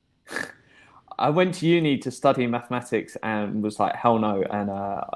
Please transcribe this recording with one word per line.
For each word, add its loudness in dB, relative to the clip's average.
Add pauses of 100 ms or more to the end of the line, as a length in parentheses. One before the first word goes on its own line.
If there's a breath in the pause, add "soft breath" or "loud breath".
(1200 loud breath)
I 2
went 2
to 0
uni 4
to -4
study 2
mathematics -4
and -2
was -4
like, 2
"Hell 2
no." 0
And, -4
uh, -6 (140)